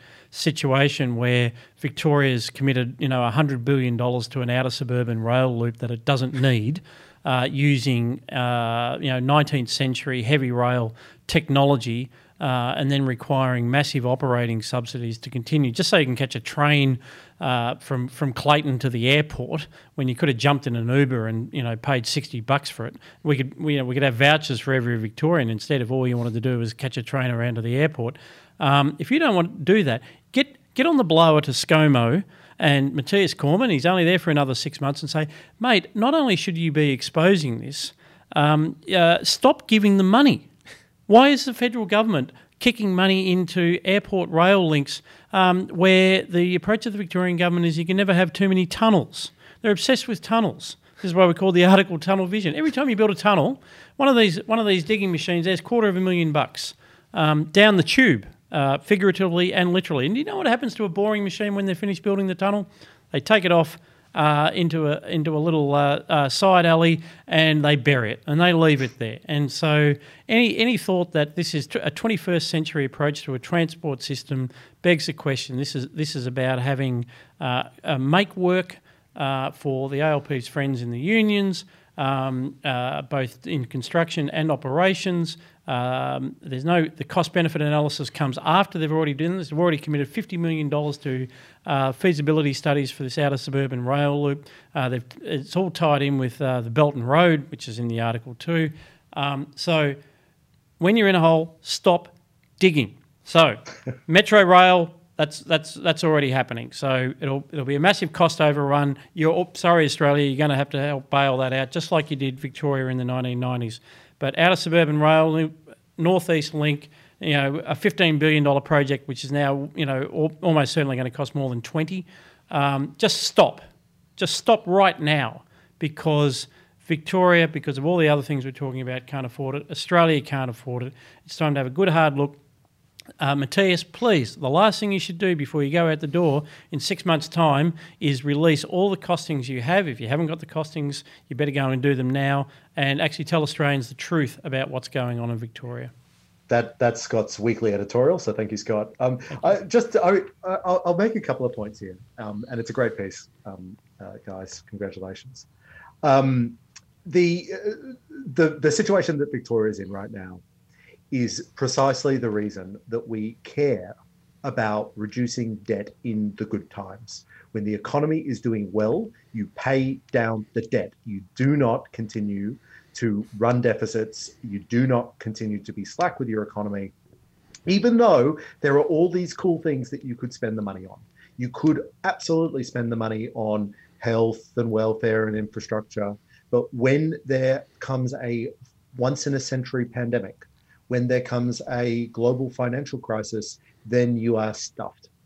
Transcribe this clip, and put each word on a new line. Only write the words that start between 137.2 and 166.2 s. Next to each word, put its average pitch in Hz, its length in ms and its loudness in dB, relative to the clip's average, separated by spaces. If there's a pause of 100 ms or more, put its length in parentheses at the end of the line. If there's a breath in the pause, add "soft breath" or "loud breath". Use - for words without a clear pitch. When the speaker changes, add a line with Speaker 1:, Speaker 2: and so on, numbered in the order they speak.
Speaker 1:
time 160 460 2 (280 loud breath)
is 135 220 -2
release 147 420 2
all 190 260 0
the 185 80 -4
costings 151 500 -4
you 127 140 -6
have. 175 260 0
If 117 100 -8
you 113 100 -8
haven't 156 180 0
got 160 140 -8
the 151 60 -16
costings, 151 580 -8 (240 loud breath)
you 135 60 -12
better 143 160 -2
go 135 200 -2
and 131 100 -2
do 139 140 2
them 127 160 -2
now 139 380 -2 (280 soft breath)
and 139 240 -2
actually 151 240 -4
tell 160 180 0
Australians 143 460 -2
the - 60 -20
truth 151 500 -4
about 135 260 -6
what's 131 180 -10
going 123 300 -4
on 117 120 -6
in 113 80 -6
Victoria. 120 520 -14 (580 soft breath)
Speaker 2:
That, 117 300 0
that's 120 220 0
Scott's - 380 -4
weekly 110 340 0
editorial, 123 460 0
so - 120 -6
thank 107 200 -6
you, 107 80 -6
Scott. 107 420 -6
Um, 127 200 0
Speaker 1:
Thank - 220 -14
you. 165 60 2
Speaker 2:
I 202 140 2
just, 214 340 0
I, 190 220 4 (260)
I, 185 220 -4
I'll, 180 180 0
I'll 175 140 0
make 220 180 0
a - 40 -4
couple 127 260 -4
of 117 80 -8
points 107 260 -10
here, 92 180 -14 (200)
um, 104 320 -10
and 117 100 -6
it's 113 80 -8
a 117 60 -10
great 120 240 -2
piece, 98 320 -12 (160)
um, 92 280 -16 (260)
uh, 98 160 -18 (100)
guys. 95 420 -16
Congratulations. 95 800 -12 (560 loud breath)
Um, 135 560 2 (480)
the, 175 480 0
uh, 190 40 -10 (760)
the, 156 260 2
the 151 100 2
situation 180 460 0
that 143 160 -4
Victoria's 110 460 -2
in 95 120 -12
right 101 200 -12
now 92 300 -16 (680 soft breath)
is 123 460 -4
precisely 135 640 0
the 113 120 -4
reason 101 480 -6 (100)
that 113 200 -6
we 110 340 -8
care 110 540 -4 (480)
about 107 520 -4
reducing 113 600 -6
debt 101 340 -6 (140)
in 107 320 -4